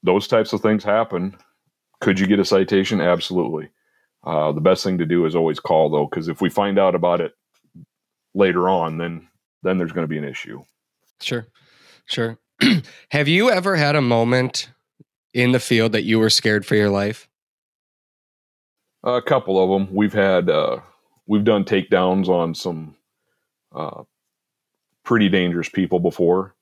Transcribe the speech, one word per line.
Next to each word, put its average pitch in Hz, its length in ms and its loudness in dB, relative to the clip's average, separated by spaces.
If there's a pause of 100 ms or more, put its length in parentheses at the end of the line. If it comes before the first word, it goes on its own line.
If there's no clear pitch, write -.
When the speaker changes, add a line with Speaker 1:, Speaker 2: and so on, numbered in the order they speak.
Speaker 1:
those 92 240 0
types 110 260 0
of 104 80 -2
things 107 220 0
happen. 101 540 -2 (640)
Could 95 180 0
you 190 80 2
get 101 140 2
a 95 40 2
citation? 98 560 0
Absolutely. 85 720 -2 (520)
Uh, 76 300 -2
the 76 80 -4
best 92 240 0
thing 92 140 -2
to 85 80 -2
do 87 180 2
is 78 100 -2
always 82 240 0
call, 80 300 2
though, 73 180 0
'cause 80 220 -8
if 80 140 -6
we 92 80 0
find 101 280 -2
out 95 160 2
about 87 280 0
it 80 100 -6 (1000)
later 92 340 2
on, 82 300 -2
then, 85 280 -10 (360)
then 92 160 -2
there's 82 140 -4
gonna 82 140 -4
be 76 120 -6
an 73 60 -8
issue. 65 380 -14 (600)
Speaker 2:
Sure. 120 240 -8 (580)
Sure. 113 340 -6 (220)
<clears throat> - 500 0
Have 147 180 0
you 190 220 4
ever 190 260 0
had 147 200 2
a 147 60 2
moment 123 680 0 (600)
in 123 200 2
the 127 60 4
field 113 340 2
that 107 120 0
you 113 140 2
were 110 100 4
scared 107 380 0
for - 80 0
your 104 160 4
life? 101 380 -2 (1700)
Speaker 1:
A 123 200 -2
couple 95 400 2
of 95 180 2
'em. 95 140 -6
We've 104 180 0
had, 95 380 2
uh, 76 300 0 (460)
we've 101 180 0
done 104 200 2
takedowns 92 640 0
on 85 260 0
some, 80 420 -10 (760)
uh, - 320 -12 (1000)
pretty 107 280 2
dangerous 87 400 -2
people 92 280 -2
before. 90 640 0